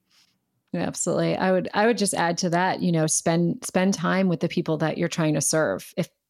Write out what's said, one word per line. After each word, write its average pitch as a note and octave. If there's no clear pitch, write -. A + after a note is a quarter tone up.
Yeah, F3
absolutely. E3
I F#3+
would, F3+
I G#3
would A#3
just G3+
add E3+
to F3+
that, F3
you F3+
know, D#3
spend, E3
spend F#3+
time F3+
with E3
the E3+
people D#3+
that D#3
you're E3+
trying D#3
to D#3
serve. C#3
If E3+